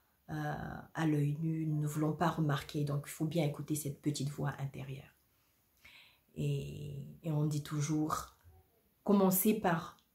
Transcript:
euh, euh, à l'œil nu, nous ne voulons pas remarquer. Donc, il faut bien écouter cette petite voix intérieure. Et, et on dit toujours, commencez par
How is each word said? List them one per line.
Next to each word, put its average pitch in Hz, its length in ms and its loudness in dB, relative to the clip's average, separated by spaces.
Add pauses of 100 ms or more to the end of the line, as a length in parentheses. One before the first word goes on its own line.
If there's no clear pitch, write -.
(320)
euh, - 20 -6
euh, 151 200 -2 (420)
à 165 100 2
l'œil 147 380 4
nu, 160 240 0
nous 151 120 2
ne 151 80 0
voulons 151 260 0
pas 165 160 2
remarquer. 147 540 0
Donc, 143 220 0
il - 60 -12
faut - 140 -2
bien 156 200 2
écouter 147 300 -2
cette 143 260 -6
petite 143 280 -2
voix 147 280 -4
intérieure. 135 560 -10 (1200)
Et, 147 640 -4 (260)
et 165 100 -4
on 151 140 2
dit 147 160 0
toujours, 151 760 -2 (680)
commencez 196 500 6
par 175 440 0 (180)